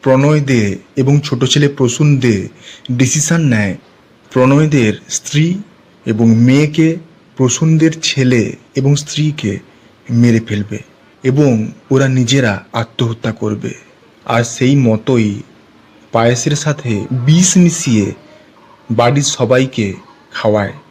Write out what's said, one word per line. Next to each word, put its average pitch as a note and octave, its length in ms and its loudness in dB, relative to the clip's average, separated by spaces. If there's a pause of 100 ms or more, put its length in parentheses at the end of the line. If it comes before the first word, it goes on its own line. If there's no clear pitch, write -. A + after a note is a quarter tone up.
প্রণয় C#3 380 2
দে A#2 360 0 (200)
এবং C#3+ 240 2
ছোট C3+ 240 -4
ছেলে C#3+ 240 2
প্রসূন C#3+ 500 0
দে A2 300 0 (440)
ডিসিশন C3+ 480 0
নেয় A2 360 0 (540)
প্রণয় C#3 380 2
দের B2 240 2 (160)
স্ত্রী D#3+ 460 -2 (520)
এবং A#2 240 2
মেয়েকে, D3 680 2 (400)
প্রসূন D#3+ 420 0
দের D#3+ 140 2 (100)
ছেলে B2+ 540 0 (180)
এবং C#3 220 0
স্ত্রীকে C#3+ 640 -4 (520)
মেরে A#2 300 4
ফেলবে G#2 380 -8 (440)
এবং B2+ 500 0 (180)
ওরা C3+ 180 2
নিজেরা B2+ 640 0
আত্মহত্যা A2+ 600 -6
করবে। G#2+ 420 -8 (500)
আর A#2 200 -2
সেই C3+ 320 0
মতোই A2 680 0 (720)
পায়েসের B2 440 0
সাথে B2+ 540 -4
বিষ D3+ 460 2
মিশিয়ে B2 560 2 (760)
বাড়ির A#2+ 320 2
সবাইকে B2+ 680 -2 (400)
খাওয়ায়। G#2 400 -2 (180)